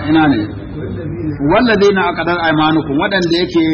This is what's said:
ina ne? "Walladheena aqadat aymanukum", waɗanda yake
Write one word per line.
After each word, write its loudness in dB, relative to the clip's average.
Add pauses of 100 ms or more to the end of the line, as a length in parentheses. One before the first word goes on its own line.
ina 2
ne? 2 (1080)
"Walladheena 4
aqadat -2
aymanukum", 2
waɗanda 0
yake 0 (100)